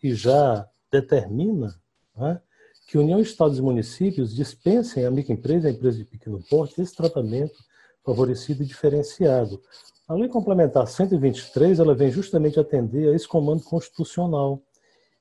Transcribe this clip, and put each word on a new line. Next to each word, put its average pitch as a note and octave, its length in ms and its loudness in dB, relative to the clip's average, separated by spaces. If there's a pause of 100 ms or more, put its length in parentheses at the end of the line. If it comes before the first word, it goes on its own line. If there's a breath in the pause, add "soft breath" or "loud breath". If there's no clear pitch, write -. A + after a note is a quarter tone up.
e C3+ 100 0
já A#2 560 2 (240)
determina, C3+ 840 0 (420)
né, D#3 240 -4 (460 soft breath)
que - 120 0
União, E3 220 4
Estados D#3+ 380 0
e C3 40 -2
municípios B2+ 720 -2
dispensem F3 720 -2
à B2 40 0
microempresa, C#3 580 -2
à - 20 2
empresa A#2 280 -2
de G#2+ 60 -10
pequeno G#2 440 -12
porte, D3+ 320 0
esse F3 140 -6
tratamento D3 640 -4 (480 soft breath)
favorecido B2+ 580 -2
e C#3+ 40 -4
diferenciado. C#3 960 0 (460 soft breath)
A D#3+ 80 -8
Lei A3+ 140 -2
Complementar F3+ 580 2
cento F#3 280 0
e E3 40 2
vinte C3+ 220 0
e - 120 -20
três, E3 280 4
ela D3+ 140 6
vem C3 160 2
justamente D#3 500 0
atender C#3+ 480 0
a D3 60 4
esse D#3+ 120 -2
comando D3+ 360 0
constitucional. D3+ 1000 -4 (580)